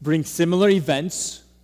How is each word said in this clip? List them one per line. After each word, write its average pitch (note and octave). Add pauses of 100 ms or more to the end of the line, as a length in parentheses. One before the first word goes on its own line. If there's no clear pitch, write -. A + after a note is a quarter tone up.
brings D3+
similar F3+
events E3+ (220)